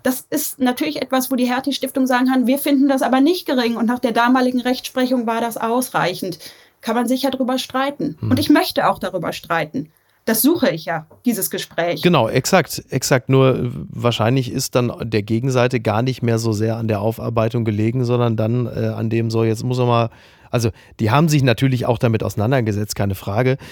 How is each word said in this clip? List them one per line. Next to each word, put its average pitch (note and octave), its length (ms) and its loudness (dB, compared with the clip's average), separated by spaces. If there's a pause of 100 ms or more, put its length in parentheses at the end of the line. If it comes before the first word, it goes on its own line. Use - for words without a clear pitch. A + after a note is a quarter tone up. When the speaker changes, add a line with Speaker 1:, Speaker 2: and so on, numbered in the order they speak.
Speaker 1:
Das B3+ 260 -4
ist - 300 -4
natürlich D4 420 -2
etwas, C4 300 -2
wo C4+ 40 0
die B3 140 0
Hertie-Stiftung C4 560 -2
sagen B3+ 220 2
kann, B3+ 180 2
wir C4+ 140 2
finden C#4+ 280 2
das C4+ 140 2
aber C4 200 2
nicht F4+ 260 2
gering A#3+ 280 0
und A3+ 120 0
nach B3 100 0
der B3 140 0
damaligen B3+ 500 2
Rechtsprechung B3+ 640 -2
war A3+ 160 -2
das A#3 160 -4
ausreichend. F#3 800 -2 (420)
Kann A3+ 160 -4
man A#3+ 120 0
sicher B3+ 240 0
drüber C4 260 -2
streiten. C4+ 640 -4
Speaker 2:
Hm. A2 100 -4
Speaker 1:
Und B3+ 100 2
ich D#4 100 -4
möchte D4+ 380 4
auch G3 120 0
darüber F3 340 -6
streiten. D#3 560 -4 (360)
Das A3 180 0
suche D4 260 4
ich E3 160 -6
ja, E3 220 -6 (180)
dieses F#3+ 240 -2
Gespräch. E3+ 540 -4
Speaker 2:
Genau, D3 260 4
exakt, - 600 0
exakt. C3 380 0
Nur, C3 260 6
äh, B2 160 -2
wahrscheinlich A#2+ 800 -2
ist - 240 -4
dann B2 160 2 (100)
der A2 220 -2
Gegenseite B2 560 0
gar A2 240 2
nicht C3 180 -2
mehr A#2 160 2
so A2+ 140 0
sehr A2 260 0
an A2+ 100 -4
der G#2 140 0
Aufarbeitung A2+ 640 -2
gelegen, A2+ 400 0
sondern A#2+ 320 2
dann, A#2 300 0
äh, A2 220 -4
an A2 200 -4
dem A2+ 220 0
so, A2+ 120 2
jetzt A2+ 200 0
muss B2 160 -2
er B2 80 2
mal, A#2 220 2 (420)
also A#2 200 0 (280)
die A2 120 2
haben D3+ 180 4
sich D3 140 4
natürlich B2+ 420 2
auch A#2 140 0
damit A2+ 240 0
auseinandergesetzt, G#2+ 720 -2
keine G2+ 180 -2
Frage, B2+ 440 0 (140)